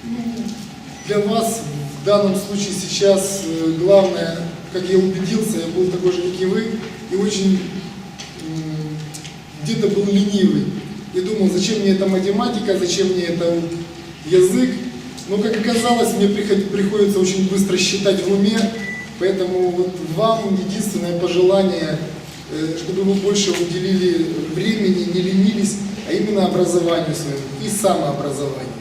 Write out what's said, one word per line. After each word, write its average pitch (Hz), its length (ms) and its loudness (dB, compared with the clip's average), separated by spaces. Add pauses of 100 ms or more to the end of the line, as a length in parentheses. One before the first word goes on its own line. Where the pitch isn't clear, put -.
Ну, 233 140 -6 (880)
для 208 120 2
вас 226 420 0 (400)
в - 40 -4
данном 202 300 4
случае 196 380 -4
сейчас, 196 720 2
э, 160 340 0
главное, 175 600 4 (340)
как 180 160 -4
я 190 80 4
убедился, 190 600 0
я 165 80 -4
был 180 220 0
такой 185 220 0
же, 175 100 -2
как 185 200 -2
и 190 40 0
вы, 220 200 0 (460)
и 180 40 -2
очень, 196 440 2 (840)
м, 156 560 -8 (680)
где-то 202 240 0
был 196 180 2
ленивый. 196 600 4 (480)
И 185 80 0
думал, 190 280 2
зачем 214 300 0
мне 196 120 2
эта 185 160 2
математика, 196 680 0
зачем 180 300 0
мне 185 160 0
это 170 380 0 (640)
язык. 185 460 4 (580)
Но, 202 80 0
как 214 200 0
оказалось, 233 560 2
мне 196 140 4
приход-, 196 420 2
приходится 196 500 2
очень 190 300 2
быстро 190 280 2
считать 196 460 2
в 196 80 0
уме. 214 280 2 (600)
Поэтому 185 520 0
вот 180 180 0 (260)
вам 214 420 2 (100)
единственное 175 520 -2
пожелание, 175 800 2 (540)
э, 156 260 -4
чтобы 185 260 -4
вы 196 120 4
больше 190 360 2
уделили 175 760 2 (260)
времени, 185 580 0
не 180 100 0
ленились, 196 560 2 (300)
а - 60 -2
именно 202 320 2
образованию 170 680 2
своему 139 260 -6 (240)
и 196 40 -4
самообразованию. 143 1120 -2